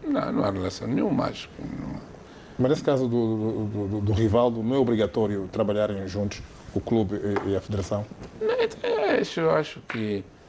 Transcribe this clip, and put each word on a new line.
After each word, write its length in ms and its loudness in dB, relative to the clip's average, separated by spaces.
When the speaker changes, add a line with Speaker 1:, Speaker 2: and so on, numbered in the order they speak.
Speaker 1:
Não, 300 0
não 120 0
há 60 2
relação 380 -4
nenhuma, 380 2
acho 240 -8
que 120 -14
não. 380 -8
Speaker 2:
Mas 120 4
nesse 120 2
caso 240 4
do, 300 2
do, 300 0
do, 220 -2
do, 120 0
do 120 2
Rivaldo, 500 4
não 140 2
é 20 4
obrigatório 760 2
trabalharem 560 0
juntos 340 -2
o 60 2
clube 400 2
e, 40 0
e 60 2
a 40 0
Federação? 440 -4
Speaker 1:
Não, 100 0
é, 180 2
é, 380 2
acho, 300 0
acho 300 0
que, 440 -4